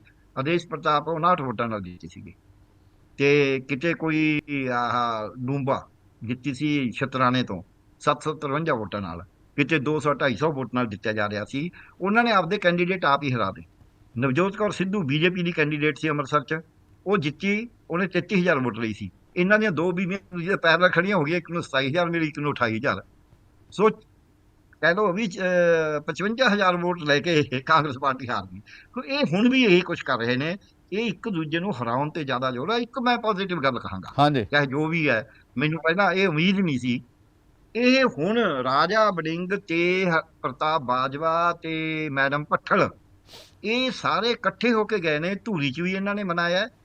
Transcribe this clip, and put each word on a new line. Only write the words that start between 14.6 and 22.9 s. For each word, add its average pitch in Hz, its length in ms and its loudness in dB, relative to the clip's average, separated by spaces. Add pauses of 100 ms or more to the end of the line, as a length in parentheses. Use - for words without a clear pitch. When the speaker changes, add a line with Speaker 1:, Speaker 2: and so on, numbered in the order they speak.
Speaker 1:
ਸਿੱਧੂ 190 320 -2
ਬੀਜੇਪੀ 170 400 0
ਦੀ 175 80 -2
ਕੈਂਡੀਡੇਟ 151 460 0
ਸੀ 156 120 -2
ਅੰਮ੍ਰਿਤਸਰ 147 320 0
'ਚ, 156 200 -6 (460)
ਉਹ 202 100 2
ਜਿੱਤੀ, 196 520 -2 (200)
ਉਹਨੇ 175 180 -2
ਤੇਤੀ 175 340 0
ਹਜ਼ਾਰ 170 180 2
ਵੋਟ 117 200 -2
ਲਈ 110 140 -2
ਸੀ। 98 180 -10 (240)
ਇਹਨਾਂ 185 240 2
ਦੀਆਂ 214 120 0
ਦੋ 165 200 0
ਬੀਬੀਆਂ 185 280 -4 (140)
ਦੂਜੀ 170 140 -6
ਦੇ 180 80 0
ਪੈਰ 165 240 2
ਨਾਲ 180 100 4
ਖੜੀਆਂ 185 280 2
ਹੋ 151 60 2
ਗਈਆਂ, 160 140 0
ਇੱਕ 170 140 -8
ਨੂੰ 170 120 -4
ਸਤਾਈ 135 240 -2
ਹਜ਼ਾਰ 170 220 0
ਮਿਲੀ, 165 180 0
ਇੱਕ 143 120 -8
ਨੂੰ 147 120 -2
ਅਠਾਈ 113 260 0
ਹਜ਼ਾਰ। 107 260 -2 (680)